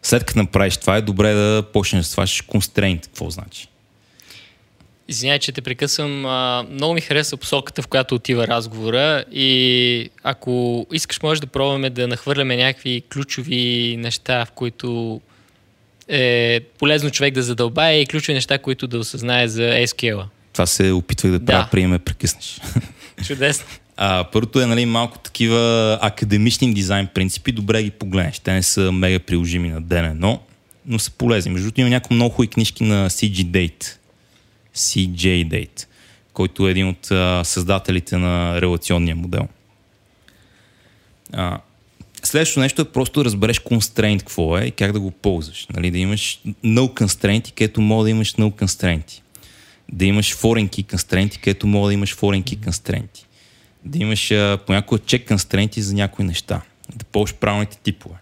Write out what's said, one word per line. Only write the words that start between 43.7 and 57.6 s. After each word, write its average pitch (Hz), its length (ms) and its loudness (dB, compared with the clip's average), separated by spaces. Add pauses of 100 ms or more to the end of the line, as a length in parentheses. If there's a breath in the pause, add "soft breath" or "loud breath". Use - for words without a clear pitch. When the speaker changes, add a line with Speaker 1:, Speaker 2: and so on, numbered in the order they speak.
Speaker 1:
какво 85 380 -2
е 107 80 0
и 127 60 -4
как 101 200 0
да 104 80 0
го 98 120 -4
ползваш. 85 640 -4
Нали, 87 180 -2
да 87 60 -2
имаш 98 440 -2 (240)
no 123 280 4
constraint, 107 580 0
където 107 300 0
мога 110 220 4
да 107 60 4
имаш 110 240 0
no 107 180 2
constraint. 87 680 -2 (680 loud breath)
Да 90 160 0
имаш 104 300 2
foreign 113 340 2
key - 260 -6
constraint, 95 440 0
където 104 280 0
мога 101 200 4
да 101 60 2
имаш 101 220 -2
foreign 98 280 0
key - 140 -6
constraint. - 680 -6 (600 soft breath)
Да 143 120 -6
имаш, 110 340 -2
а, 101 360 2
понякога 104 320 0
check - 340 -2
constraint 104 460 0
за 101 140 -4
някои 98 320 -2
неща. 90 360 -4 (340)
Да 110 100 -14
ползваш 104 340 -2
правилните 104 380 0